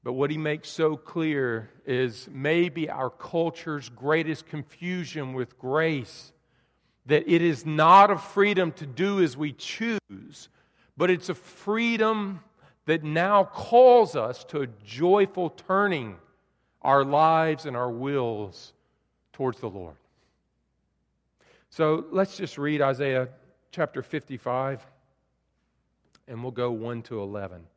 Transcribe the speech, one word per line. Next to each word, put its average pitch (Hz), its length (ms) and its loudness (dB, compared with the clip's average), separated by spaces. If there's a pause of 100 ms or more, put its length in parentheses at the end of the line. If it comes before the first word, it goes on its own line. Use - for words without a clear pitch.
But 127 100 -6
what 143 180 -2
he 156 80 -6
makes 156 300 -6
so 156 280 0
clear 135 720 -4 (160)
is 127 460 -2
maybe 151 580 -2
our 127 220 -6
culture's 165 760 -6
greatest 151 600 -4
confusion 151 880 -8
with 127 260 -8
grace, 143 720 -4 (760)
that 147 260 2
it 170 120 4
is 156 240 0
not 170 420 8
a 190 80 0
freedom 190 540 0
to 147 160 -14
do 185 340 -2
as 135 160 0
we 147 160 -6
choose, - 960 -10 (480)
but 175 140 2
it's - 180 -2
a 170 60 -6
freedom 220 1040 -2 (460)
that 156 180 0
now 180 400 2
calls 233 720 6
us 123 300 -4
to 147 160 -6
a 131 60 -4 (160)
joyful 180 680 2
turning 170 680 -2 (680)
our 139 200 4
lives 156 640 2
and 123 100 -6
our 123 140 -4
wills 117 840 -6 (600)
towards 127 260 -4
the 113 100 -10
Lord. 90 240 -14 (1800)
So 160 420 0
let's 190 240 -2
just 180 220 -10
read 143 240 -2
Isaiah 131 480 0 (400)
chapter 151 320 -6
fifty-five, 131 840 -6 (1400)
and 117 140 -14
we'll 127 100 -8
go 120 200 -2
one 117 320 -6
to 110 180 -8
eleven. 95 560 -10